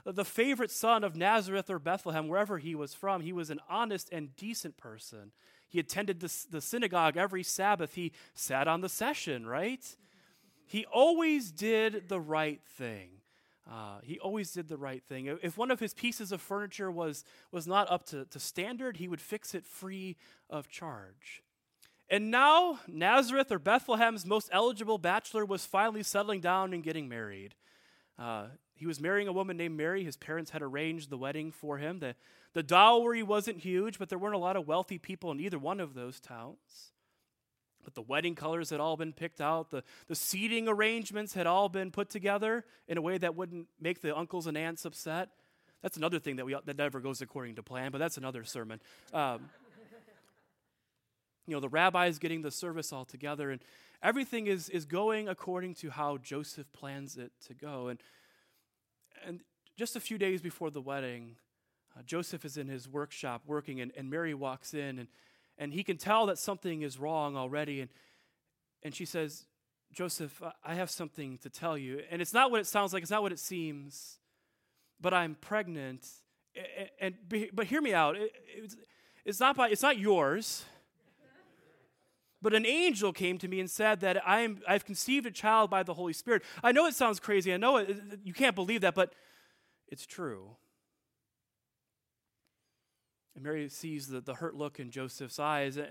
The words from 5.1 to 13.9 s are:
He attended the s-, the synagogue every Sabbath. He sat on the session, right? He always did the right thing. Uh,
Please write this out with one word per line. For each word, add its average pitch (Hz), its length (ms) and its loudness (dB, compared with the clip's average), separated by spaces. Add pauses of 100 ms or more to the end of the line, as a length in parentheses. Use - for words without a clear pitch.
He 170 140 0
attended 190 400 -2
the 180 60 -4
s-, - 220 -8
the 156 120 -6
synagogue 175 560 4
every 185 260 2
Sabbath. 190 520 2
He 170 180 -4 (200)
sat 139 360 0
on 165 120 4
the 185 80 -2
session, 175 560 -2
right? 180 400 -2 (800)
He 214 200 -4
always 302 640 6
did 214 580 2
the 190 120 0
right 151 440 0
thing. 107 440 -10 (600)
Uh, 107 360 -12